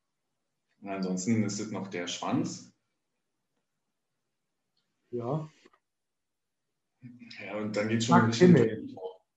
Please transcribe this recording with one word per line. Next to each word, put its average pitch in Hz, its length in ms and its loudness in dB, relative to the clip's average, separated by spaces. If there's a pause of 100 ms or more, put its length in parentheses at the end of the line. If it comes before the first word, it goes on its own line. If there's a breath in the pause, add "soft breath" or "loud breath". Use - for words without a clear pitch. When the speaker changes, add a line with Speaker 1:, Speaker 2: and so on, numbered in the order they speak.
(800)
Speaker 1:
Und 98 80 -12
ansonsten 98 540 -2
ist 98 160 -6
es 104 120 -8
noch 95 160 -8
der 87 200 -8
Schwanz. - 640 -6 (2500)
Speaker 2:
Ja. 131 380 -6 (1900)
Speaker 1:
Ja, 101 140 -10
und 107 180 -6
dann 104 140 0
geht's 113 160 0
schon 120 100 6
Speaker 2:
Mag 117 80 6
Speaker 1:
ein 117 80 2
bisschen 180 220 8
Speaker 2:
Pimmel. 113 420 2 (420)